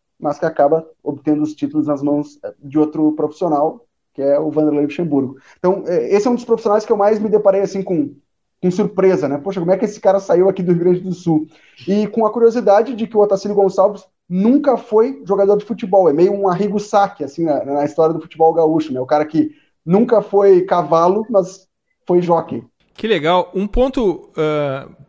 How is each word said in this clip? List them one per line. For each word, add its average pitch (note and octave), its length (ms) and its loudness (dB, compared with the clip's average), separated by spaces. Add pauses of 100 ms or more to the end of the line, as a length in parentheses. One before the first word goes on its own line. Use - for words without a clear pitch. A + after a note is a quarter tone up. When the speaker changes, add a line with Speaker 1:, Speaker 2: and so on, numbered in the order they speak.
(180)
Speaker 1:
mas D3 220 -6
que F3 60 -4
acaba D#3 420 0 (160)
obtendo D3 400 -2
os D3+ 100 -4
títulos D3 340 -4
nas C#3+ 140 -4
mãos D3 380 -4 (240)
de C#3+ 160 -4
outro D#3 340 0
profissional, D3+ 720 -4 (280)
que - 80 -10
é C#3+ 180 2
o D#3 100 -4
Vanderlei D3+ 360 0
Luxemburgo. C#3+ 500 -4 (220)
Então, F#3 300 -2
é, E3 280 -2
esse G#3 100 2
é B3 60 0
um A#3+ 40 0
dos A#3+ 100 -6
profissionais A3 400 0
que - 60 0
eu A3 40 0
mais G#3 240 2
me G#3+ 80 -4
deparei, G3+ 340 2
assim, G3 200 -4
com, E3 320 -4 (480)
com F3+ 100 0
surpresa, F#3 560 2
né? C#3 100 -4
Poxa, F#3 220 -6
como F3 140 0
é F#3+ 40 -2
que F#3+ 60 -4
esse - 160 -4
cara G3 220 2
saiu F#3 260 2
aqui F#3+ 160 -2
do F3 80 0
Rio E3+ 80 2
Grande F3+ 220 0
do F3+ 120 -6
Sul? D#3 340 -2 (380)
E G#3 220 0
com A3 180 0
a G#3 60 0
curiosidade A3+ 640 2
de A3 140 -6
que - 100 -4
o - 20 4
Otacílio G#3 360 0
Gonçalves F#3+ 500 0 (240)
nunca A#3 480 2
foi A#3 480 0
jogador G3 320 2
de G#3 80 -6
futebol. F#3+ 420 0
É D3 60 2
meio F3 180 4
um G3+ 160 -2
Arrigo F#3+ 320 -2
Sacchi, G3 440 -2
assim, E3 200 -8
na, D3 220 -2
na C#3+ 180 -4
história D#3+ 300 0
do D#3+ 80 -8
futebol D#3+ 320 0
gaúcho, D#3 400 0
né? B2+ 80 -6
O C3 40 -6
cara D3+ 200 0
que D3+ 260 -2 (340)
nunca G#3 360 2
foi G3 400 4
cavalo, F3 680 0
mas F#3+ 380 -2 (380)
foi F3 160 2
jockey. E3 420 -2 (300)
Speaker 2:
Que - 140 -10
legal. F3 460 0
Um G3 140 -4
ponto, A#3+ 680 -2
ah, D3 540 -4 (200)